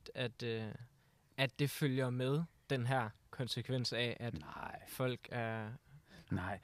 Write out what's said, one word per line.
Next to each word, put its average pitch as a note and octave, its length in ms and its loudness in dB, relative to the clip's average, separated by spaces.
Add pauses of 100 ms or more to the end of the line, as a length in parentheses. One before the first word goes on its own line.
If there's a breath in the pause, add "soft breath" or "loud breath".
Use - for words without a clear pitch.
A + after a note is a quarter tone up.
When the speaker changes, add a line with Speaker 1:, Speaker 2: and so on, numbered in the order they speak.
(140)
Speaker 1:
at, B2 280 -2
øh, A2+ 220 -2 (720)
at C3+ 220 2
det C#3+ 120 4
følger C3 400 2
med B2+ 320 2 (280)
den B2 160 4
her B2 220 4 (220)
konsekvens B2 640 0
af, A#2 280 2
at A2+ 180 -2
Speaker 2:
Nej. - 500 -8
Speaker 1:
folk B2+ 420 0
er A2 380 -2 (640 soft breath)
Speaker 2:
Nej, F#2+ 340 0